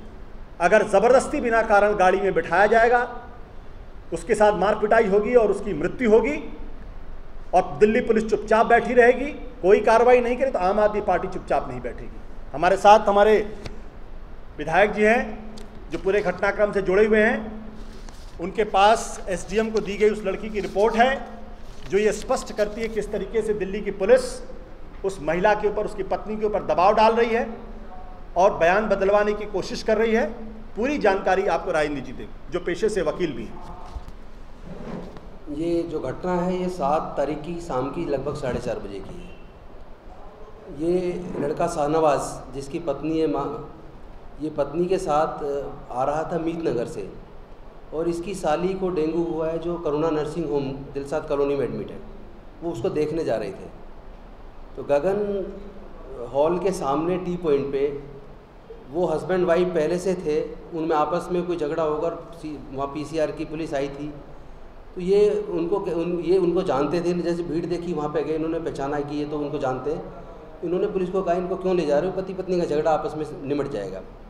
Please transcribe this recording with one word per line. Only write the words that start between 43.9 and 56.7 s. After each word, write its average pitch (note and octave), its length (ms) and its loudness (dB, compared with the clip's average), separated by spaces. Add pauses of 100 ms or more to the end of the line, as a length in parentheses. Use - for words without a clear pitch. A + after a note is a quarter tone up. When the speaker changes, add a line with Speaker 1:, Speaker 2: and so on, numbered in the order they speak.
Speaker 2:
ये D#3 80 -4
पत्नी D3 360 -2
के F#3 120 2
साथ, D#3 460 0
अ, C#3 260 -4 (220)
आ B2 120 -2
रहा D3 200 0 (100)
था E3+ 60 0
मीत E3 160 -2
नगर C3+ 300 -2
से G#2 240 -10 (840)
और E3+ 160 -2
इसकी F3+ 260 -4
साली F3 380 0
को F#3+ 160 -2
डेंगू D#3+ 340 0
हुआ E3 240 -2
है, E3 120 -2
जो E3+ 160 -4
करुणा D#3 340 0
नर्सिंग D3+ 400 -2
होम C#3 220 -2
दिलसाद C#3+ 560 -6
कॉलोनी C#3+ 280 0
में C3 100 0
admit G#2+ 260 -6
है। - 80 -12 (640)
वो E3+ 80 -4
उसको E3+ 180 -2
देखने D3+ 340 -2
जा C3 120 0
रहे G#2 160 -4
थे। F#2 320 -14 (960)
तो C3+ 60 -8
गगन G3 640 0 (880)
हॉल D#3 260 4
के F#3 120 0